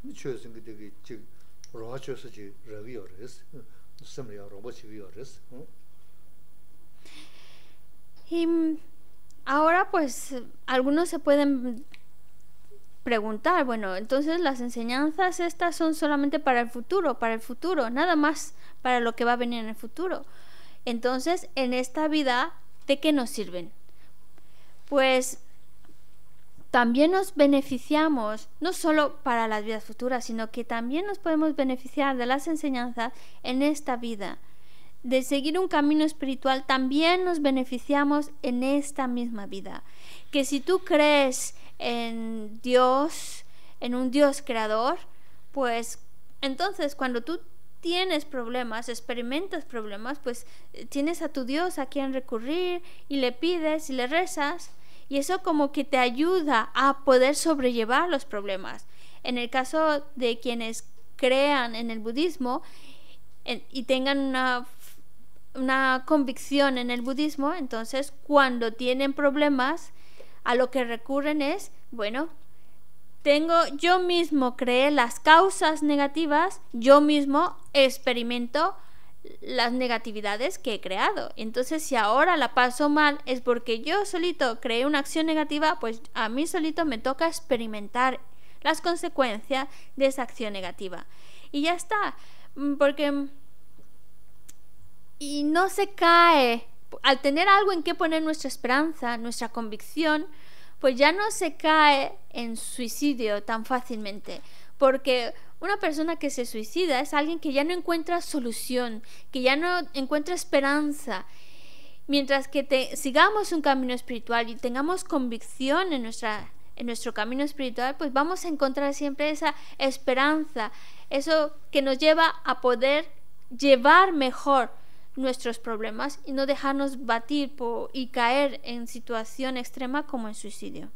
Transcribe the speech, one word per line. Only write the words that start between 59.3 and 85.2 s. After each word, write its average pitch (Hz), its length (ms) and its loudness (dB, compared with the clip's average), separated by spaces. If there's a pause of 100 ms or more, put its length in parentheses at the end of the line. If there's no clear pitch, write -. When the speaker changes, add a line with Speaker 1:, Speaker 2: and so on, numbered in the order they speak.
Speaker 2:
el 240 120 -4
caso 294 560 2 (100)
de 240 240 0
quienes 233 480 -4 (280)
crean 262 600 4
en 233 140 -4
el 226 100 -4
budismo, 254 600 0 (840)
en, - 260 -4
y 262 120 -4
tengan 269 360 2
una, 254 480 0 (880)
una 262 500 2
convicción 277 720 2
en 247 140 -2
el 240 100 -2
budismo, 285 520 0
entonces 262 600 -4 (140)
cuando 247 460 4
tienen 262 400 0
problemas, 285 800 2 (500)
a 240 120 2
lo 254 160 2
que 262 120 0
recurren 277 580 0
es, 330 300 -2 (200)
bueno, 233 380 -2 (920)
tengo, 311 320 6 (220)
yo 349 240 6
mismo 330 560 4
creé 254 360 4
las 240 280 2
causas 320 640 8
negativas, 294 800 2 (100)
yo 269 300 10
mismo 294 560 4 (160)
experimento 247 1040 2 (640)
las 240 320 0
negatividades 226 840 -2
que 233 160 -4
he 196 80 -6
creado. 262 540 -2
Entonces, 254 480 -4
si 262 120 -2
ahora 262 420 6
la 247 180 0
paso 247 340 4
mal 294 360 4
es 254 160 -2
porque 233 400 0
yo 381 240 0
solito 330 560 0
creé 233 240 0
una 302 140 2
acción 320 260 0